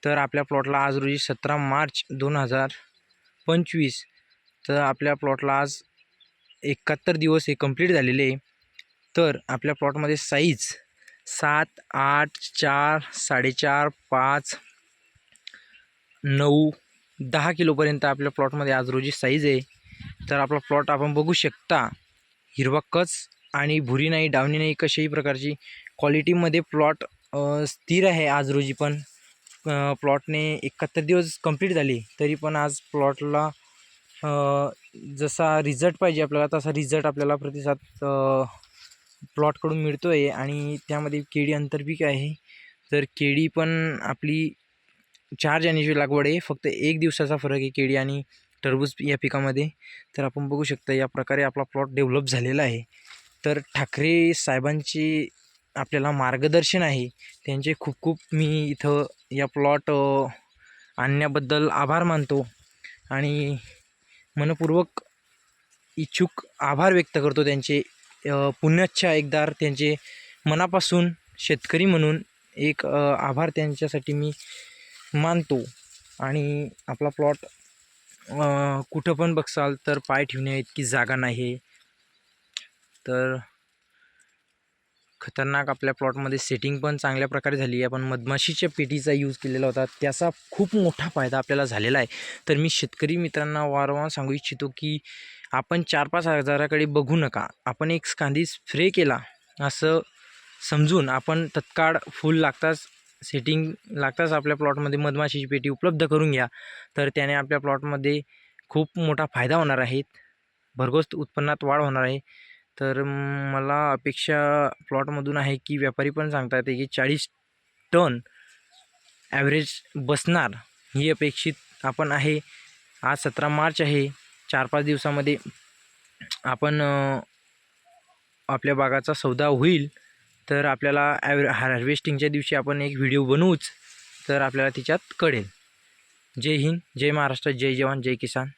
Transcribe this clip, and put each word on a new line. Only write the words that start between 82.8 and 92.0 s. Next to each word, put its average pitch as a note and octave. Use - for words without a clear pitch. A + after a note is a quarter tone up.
तर C3
खतरनाक C#3
आपल्या C3+
प्लॉटमध्ये C3+
सेटिंग C3+
पण D3
चांगल्या C3+
प्रकारे C#3
झाली. B2
आपण B2+
मधमाशीच्या C3
पेटीचा C#3+
यूज C#3
केलेला C3
होता, C3
त्याचा D3
खूप G3+
मोठा E3+
फायदा C3
आपल्याला C#3
झालेला A#2
आहे. A#2+